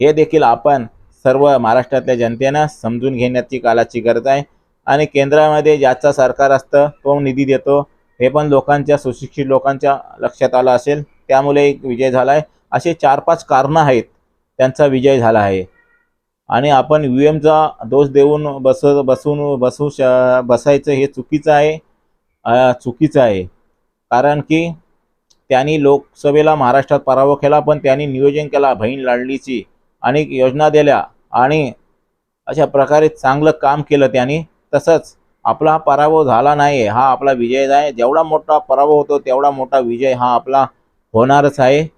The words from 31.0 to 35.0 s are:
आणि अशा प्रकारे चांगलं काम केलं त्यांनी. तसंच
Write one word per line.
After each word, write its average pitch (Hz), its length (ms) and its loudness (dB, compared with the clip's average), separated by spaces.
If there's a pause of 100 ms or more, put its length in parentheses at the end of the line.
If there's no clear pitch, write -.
आणि 135 400 0 (760)
अशा 147 180 -2
प्रकारे 147 440 2
चांगलं 147 420 0
काम 147 320 -2
केलं 143 240 0
त्यांनी. 131 360 -2 (320)
तसंच 151 420 0 (280)